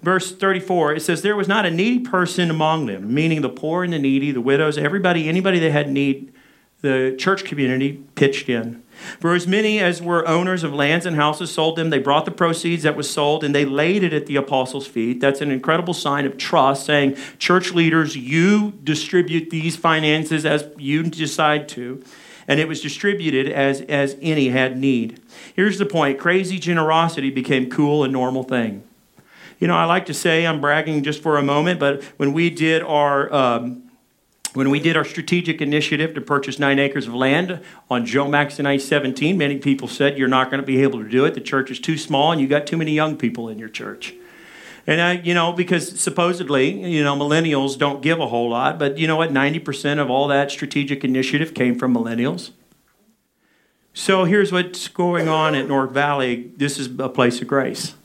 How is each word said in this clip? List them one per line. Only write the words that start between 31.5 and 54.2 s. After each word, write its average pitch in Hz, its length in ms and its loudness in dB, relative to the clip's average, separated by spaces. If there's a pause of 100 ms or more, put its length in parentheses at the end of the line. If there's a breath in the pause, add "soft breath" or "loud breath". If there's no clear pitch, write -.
but 139 220 0 (160 loud breath)
when 143 160 0
we 170 160 2
did 160 320 2
our, 143 500 2
um, 123 520 0 (720)
when 135 180 2
we 143 80 2
did 160 160 2
our 156 80 2
strategic 170 580 -2
initiative 151 540 0
to 139 60 -6
purchase 139 360 -2
nine 139 220 2
acres 139 280 -2
of 117 60 -10
land 156 460 0 (300 loud breath)
on 120 160 0
Joe 139 220 0
Max 147 300 0
and 143 100 -2
I 139 100 2
seventeen, 143 600 0
many 143 200 0
people 135 320 0
said, 143 280 0
"You're 131 120 2
not 131 200 2
gonna 139 140 -4
be 135 180 2
able 123 220 2
to 107 60 -10
do 127 160 4
it. 160 80 0
The 127 80 -8
church 135 280 -2
is 127 80 -8
too 160 200 -2
small 151 340 0
and 160 80 0
you 135 80 2
got 147 180 2
too 165 120 -4
many 156 160 -2
young 151 240 0
people 117 320 -4
in 107 100 -12
your 110 100 -14
church." - 460 -12 (720 loud breath)
And 160 140 2
I, 175 220 0
you 170 100 0
know, 170 180 2
because 175 480 -2
supposedly, 170 720 0
you 180 320 -2
know, 143 120 2
millennials 143 640 0
don't 139 240 -2
give 160 200 0
a 131 60 -2
whole 117 220 0
lot, 135 300 -2
but 143 180 0
you 160 100 0
know 156 100 0
what? 165 140 0
Ninety 143 280 0
percent 147 400 -4
of 139 100 0
all 135 200 2
that 143 220 2
strategic 139 520 -4
initiative 131 500 0
came 123 240 0
from 127 160 0
millennials. 120 580 -4 (1400)
So 190 300 2